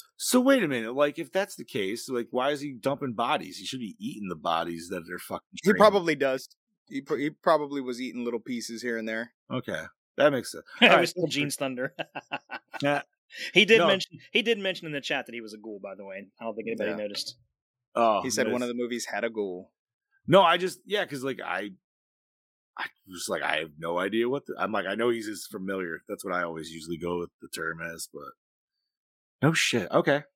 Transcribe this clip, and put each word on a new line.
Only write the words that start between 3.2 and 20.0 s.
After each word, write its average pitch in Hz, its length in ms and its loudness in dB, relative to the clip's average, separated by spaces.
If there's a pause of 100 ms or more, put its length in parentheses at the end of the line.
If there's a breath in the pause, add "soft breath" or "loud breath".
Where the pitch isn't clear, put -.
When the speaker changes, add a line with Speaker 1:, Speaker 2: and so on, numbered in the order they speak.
Speaker 1:
He 95 80 -12
should 131 160 -6
be 98 180 -8
eating 104 300 -8
the 85 60 -4
bodies 85 540 -2
that 90 220 -6
are 87 80 -8
fucking - 320 -10
Speaker 2:
He - 200 2
Speaker 1:
trained. 190 60 2
Speaker 2:
probably 190 380 6
does. 135 320 0 (400)
He 139 140 -6
pr-, 139 160 -4
he 143 140 -2
probably 147 500 2
was 123 200 -6
eating 123 220 -6
little 117 160 -2
pieces 113 420 -8
here 120 160 -4
and 110 120 -4
there. 113 240 -6 (180)
Speaker 1:
Okay, 101 320 -4 (340)
that 147 140 6
makes 123 220 -2
sense. 82 180 -12
Speaker 3:
<laughs> - 100 -8
It 240 40 10
Speaker 1:
All 190 60 10
right, 156 100 10
Speaker 3:
was 131 80 2
still - 140 -4
Speaker 1:
thanks 135 120 -2
for 143 40 0
Speaker 3:
Gene's 143 180 -2
Thunder. 131 420 -4
<laughs> - 800 -10
Speaker 1:
Yeah. 143 200 2 (520 loud breath)
Speaker 3:
He 208 120 10
did 220 140 8
Speaker 1:
No. 226 80 6
Speaker 3:
mention, 185 320 0 (120)
he 233 100 4
did 220 180 2
mention 185 260 -4
in 151 80 -6
the 139 80 -4
chat 139 240 -4
that 117 100 -14
he 120 60 -8
was 107 120 -12
a 107 40 -14
ghoul, 104 240 -12
by 98 140 -12
the 98 100 -14
way. 98 220 -12 (120)
I 117 40 -10
don't 110 120 -4
think 113 120 -6
anybody 110 240 -2
Speaker 2:
Yeah. - 60 -4
Speaker 3:
noticed. 104 400 -6 (580)
Speaker 1:
Oh, 110 260 4
Speaker 2:
He 131 80 -4
said 123 180 0
one 123 140 -2
Speaker 1:
nice. 120 80 -2
Speaker 2:
of 120 80 -6
the 123 40 -4
movies 120 240 -4
had 104 180 -4
a 117 60 -2
ghoul. 98 420 -6 (560)